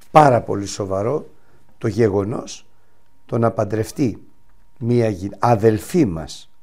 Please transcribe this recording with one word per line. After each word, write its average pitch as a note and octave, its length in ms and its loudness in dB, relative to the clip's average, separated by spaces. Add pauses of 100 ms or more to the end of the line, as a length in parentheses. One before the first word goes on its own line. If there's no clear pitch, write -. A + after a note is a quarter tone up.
(120)
πάρα C#3 300 6
πολύ G2+ 240 -6
σοβαρό G2+ 640 -6 (480)
το - 100 -6
γεγονός G#2 800 -2 (580)
το A#2+ 120 -4
να A#2 140 2
παντρευτεί G#2+ 720 -4 (560)
μία A#2 300 0
γυ-, G#2 300 -6
αδελφή A2+ 640 2
μας, D#2+ 460 -8 (120)